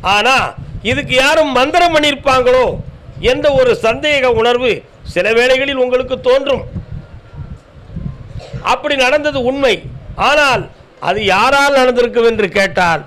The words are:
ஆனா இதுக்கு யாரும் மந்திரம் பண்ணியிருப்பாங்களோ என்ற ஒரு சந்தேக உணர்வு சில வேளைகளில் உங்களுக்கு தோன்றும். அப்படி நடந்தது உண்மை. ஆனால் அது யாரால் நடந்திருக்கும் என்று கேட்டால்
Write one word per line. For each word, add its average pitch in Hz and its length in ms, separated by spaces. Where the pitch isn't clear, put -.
ஆனா 240 240
இதுக்கு 262 220
யாரும் 302 340
மந்திரம் 339 360
பண்ணியிருப்பாங்களோ 262 680
என்ற 294 140
ஒரு 254 120
சந்தேக 262 540
உணர்வு 240 320
சில 180 140
வேளைகளில் 262 460
உங்களுக்கு 254 320
தோன்றும். 269 380
அப்படி 285 220
நடந்தது 285 340
உண்மை. 262 260
ஆனால் 269 340
அது 196 100
யாரால் 277 440
நடந்திருக்கும் 240 540
என்று 208 140
கேட்டால் 175 480